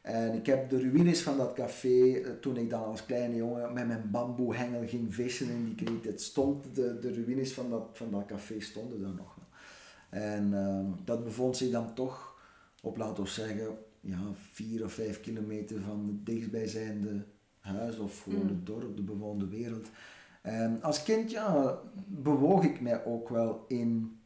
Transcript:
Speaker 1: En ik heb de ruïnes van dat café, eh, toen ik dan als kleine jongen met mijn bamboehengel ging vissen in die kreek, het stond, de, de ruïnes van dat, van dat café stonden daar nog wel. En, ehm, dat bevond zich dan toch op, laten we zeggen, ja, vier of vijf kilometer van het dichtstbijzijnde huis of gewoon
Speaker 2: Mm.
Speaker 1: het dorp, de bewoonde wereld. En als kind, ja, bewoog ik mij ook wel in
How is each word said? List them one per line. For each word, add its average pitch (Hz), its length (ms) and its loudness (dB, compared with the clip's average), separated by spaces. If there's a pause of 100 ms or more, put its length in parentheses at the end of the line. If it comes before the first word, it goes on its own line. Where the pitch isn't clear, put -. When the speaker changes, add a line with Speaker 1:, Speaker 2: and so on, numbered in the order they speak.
Speaker 1:
En 113 340 0
ik 113 120 -2
heb 131 240 2
de 131 80 4
ruïnes 156 440 6
van 139 140 2
dat 123 160 2
café, 127 680 6
eh, 127 100 -4 (100)
toen 127 160 0
ik 117 140 0
dan 113 140 -2
als 107 220 -6
kleine 120 300 0
jongen 120 360 -2
met 123 140 -2
mijn 113 240 -2
bamboehengel 120 760 0
ging 117 280 -2
vissen 123 360 -2
in 117 140 -2
die 110 100 -2
kreek, 113 300 -2
het 104 180 -4
stond, 139 520 0
de, 120 240 0
de 120 140 -2
ruïnes 127 400 0
van 123 180 -4
dat, 107 220 -2
van 117 180 -8
dat 101 160 -2
café 107 340 -8
stonden 113 400 -8
daar 95 140 -4
nog 95 220 -10
wel. - 100 -20 (760)
En, 104 320 2
ehm, 98 500 0
dat 117 200 -2
bevond 123 320 0
zich 127 140 2
dan 113 240 -2
toch - 440 -6 (440)
op, 107 140 -4
laten 107 260 -4
we 95 60 -2
zeggen, 110 500 -4 (220)
ja, 92 180 -6 (340)
vier 113 320 -4
of - 80 -6
vijf 107 280 -4
kilometer 107 600 -6
van 104 260 -4
het 104 200 -4
dichtstbijzijnde 107 1000 -2 (360)
huis 113 380 -4
of 101 240 -6
gewoon 98 200 0
Speaker 2:
Mm. 95 60 4
Speaker 1:
het 90 180 -2
dorp, 110 300 -6
de 104 60 -4
bewoonde 101 460 -4
wereld. 110 400 -6 (540)
En 113 400 0
als 151 200 0
kind, 220 280 2
ja, 185 480 4 (280)
bewoog 147 580 6
ik - 160 4
mij 120 240 2
ook 117 240 -2
wel 113 400 2
in 117 580 0